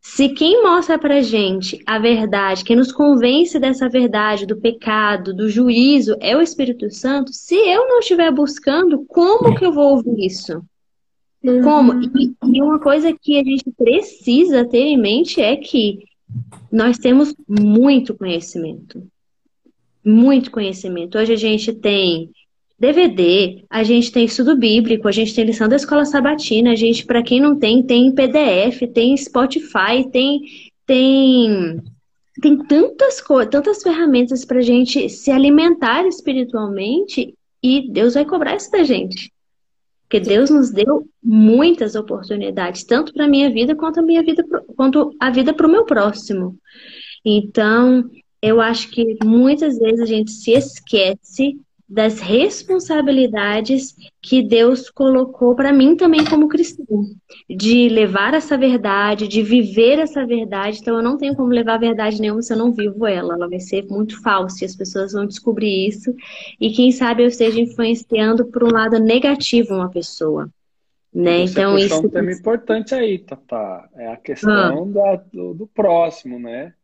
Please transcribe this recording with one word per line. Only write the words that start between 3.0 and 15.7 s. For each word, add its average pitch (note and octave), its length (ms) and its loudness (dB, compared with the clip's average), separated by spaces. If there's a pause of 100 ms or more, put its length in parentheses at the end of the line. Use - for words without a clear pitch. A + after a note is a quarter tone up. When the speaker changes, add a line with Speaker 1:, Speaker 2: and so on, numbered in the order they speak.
Speaker 1:
dessa C4 300 -2
verdade, G#3+ 560 -2
do G#3 100 -6
pecado, G#3+ 760 -2
do G#3+ 160 -4
juízo, A#3+ 720 2
é A#3 160 0
o D#4+ 60 2
Espírito A#3+ 480 -4
Santo, C4+ 420 -6
se - 220 -8
eu G#4 340 2
não A#4+ 120 4
estiver E4+ 300 2
buscando, D4 760 0
como A4 460 2
que F#4+ 100 -2
eu F4 80 2
vou C#4+ 200 4
ouvir A3+ 340 -2
isso? E3+ 360 -10 (800)
Speaker 2:
Uhum. B3+ 200 2
Speaker 1:
Como? C#4 300 4 (100)
E, B3+ 320 -2 (180)
e C4 80 2
uma D4+ 180 0
coisa D#4 400 0
que C#4+ 220 0
a C4+ 40 -2
gente C4 260 -2
precisa C4 960 0
ter A#3+ 180 2
em D4 140 2
mente A#3 420 0
é A#3 160 0
que G#3+ 440 -4 (680)